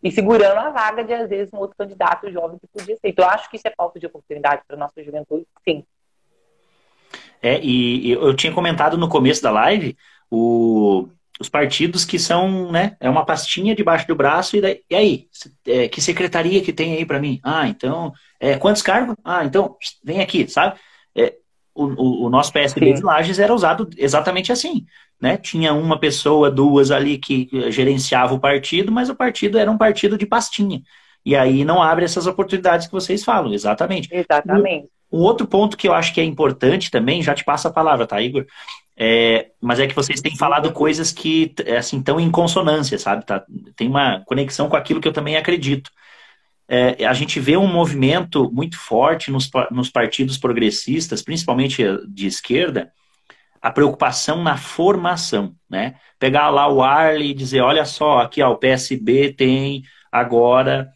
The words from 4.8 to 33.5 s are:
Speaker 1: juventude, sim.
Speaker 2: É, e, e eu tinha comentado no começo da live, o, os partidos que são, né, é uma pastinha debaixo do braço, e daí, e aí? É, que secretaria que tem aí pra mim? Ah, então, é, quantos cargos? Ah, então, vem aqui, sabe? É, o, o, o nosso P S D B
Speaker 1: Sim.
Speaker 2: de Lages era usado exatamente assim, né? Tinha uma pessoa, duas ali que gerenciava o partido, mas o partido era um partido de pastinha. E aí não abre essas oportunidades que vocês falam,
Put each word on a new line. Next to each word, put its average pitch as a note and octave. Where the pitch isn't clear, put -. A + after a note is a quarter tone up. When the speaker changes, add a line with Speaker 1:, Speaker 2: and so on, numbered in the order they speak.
Speaker 1:
juventude, D3+
sim. D#3
Speaker 2:
É, B2
e, B2
e A#2+
eu C3+
tinha D#3+
comentado E3
no E3+
começo E3
da A#2+
live, C#3
o, A2+
os -
partidos D#3+
que -
são, F3+
né, F3+
é B2+
uma D3+
pastinha F3
debaixo E3
do E3
braço, D#3
e G#3
daí, F#3+
e E3+
aí? F#3+
É, B2
que -
secretaria F3
que F3
tem D#3+
aí D#3+
pra C#3+
mim? C#3
Ah, D3
então, D3
é, C3+
quantos G#3
cargos? A#3
Ah, E3+
então, D3+
vem E3
aqui, -
sabe? D3+
É, A#2
o, D3
o, C3
o A#2
nosso C3
P D3+
S C#3
D -
B D#3+
Speaker 1:
Sim. C3+
Speaker 2:
de C#3
Lages F3
era G#3
usado F3+
exatamente D#3
assim, C#4
né? D#3
Tinha D#3+
uma D#3
pessoa, D3+
duas C#3
ali C#3+
que C3
gerenciava C3
o C3+
partido, C#3+
mas B3
o C4+
partido G#3
era G#3
um A3
partido G#3+
de G3+
pastinha. G3+
E C#3
aí C3+
não E3+
abre E3
essas F3
oportunidades F3+
que -
vocês F#3+
falam, G3+